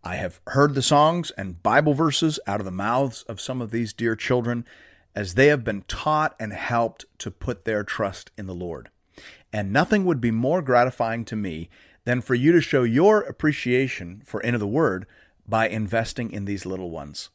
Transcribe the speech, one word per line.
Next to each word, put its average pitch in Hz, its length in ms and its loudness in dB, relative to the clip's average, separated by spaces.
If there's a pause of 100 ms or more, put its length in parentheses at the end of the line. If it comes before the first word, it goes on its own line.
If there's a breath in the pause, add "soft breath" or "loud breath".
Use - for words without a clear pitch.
I 90 140 -6
have 92 300 -6
heard 143 280 4
the 135 60 0
songs 156 560 2
and 92 260 -10
Bible 143 300 4
verses 156 520 0
out 101 140 -2
of 98 60 -6
the 95 60 -8
mouths 117 520 -2
of 107 160 -12
some 127 220 -6
of 110 100 -8
these 117 220 -4
dear 113 240 -2
children 120 480 0 (500 soft breath)
as 92 200 -6
they 135 120 6
have 147 160 4
been 107 240 -6
taught 151 540 -2
and 107 100 -8
helped 117 540 -4 (140)
to 98 120 -10
put - 320 -8
their 104 220 -2
trust - 520 -6
in 101 100 -10
the 95 60 -8
Lord. 85 360 -10 (640 loud breath)
And 101 180 -2
nothing 180 320 4
would 170 160 2
be 117 100 2
more 131 320 0
gratifying 120 640 2
to 110 120 -8
me 87 320 -6 (340 soft breath)
than 123 160 0
for 123 160 0
you 135 160 4
to 175 80 8
show 135 240 2
your 175 380 6
appreciation 127 1040 -2
for - 160 -6
Into 120 180 0
the 104 80 -2
Word 104 400 0 (400 soft breath)
by 113 220 2
investing 110 600 -2
in 101 120 -6
these 98 220 -6
little 92 260 -6
ones. 73 440 -12